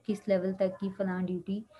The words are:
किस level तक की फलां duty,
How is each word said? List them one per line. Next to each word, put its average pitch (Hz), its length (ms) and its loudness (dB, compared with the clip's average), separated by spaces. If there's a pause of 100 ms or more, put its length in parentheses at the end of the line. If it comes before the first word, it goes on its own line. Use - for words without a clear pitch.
किस 208 220 -2
level 190 260 2
तक 190 260 0
की 196 100 -2
फलां 190 360 -2
duty, 185 400 -4 (140)